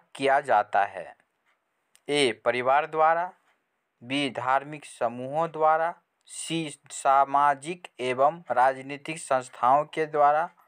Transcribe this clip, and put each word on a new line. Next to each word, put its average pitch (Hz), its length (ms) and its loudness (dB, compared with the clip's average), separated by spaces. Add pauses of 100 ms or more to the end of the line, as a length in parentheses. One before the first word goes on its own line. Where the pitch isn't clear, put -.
(140)
किया 135 260 2
जाता 107 440 2
है? 95 320 -10 (920)
ए, 139 240 2 (120)
परिवार 127 420 0
द्वारा, 160 460 0 (680)
बी, 139 280 -4
धार्मिक 139 560 -2
समूहों 131 640 -4
द्वारा, 160 440 0 (340)
सी, 160 500 -8 (120)
सामाजिक 139 960 2 (140)
एवं 131 380 0 (120)
राजनीतिक 135 680 -2
संस्थाओं 131 640 0
के 156 220 -4
द्वारा, 151 420 2 (200)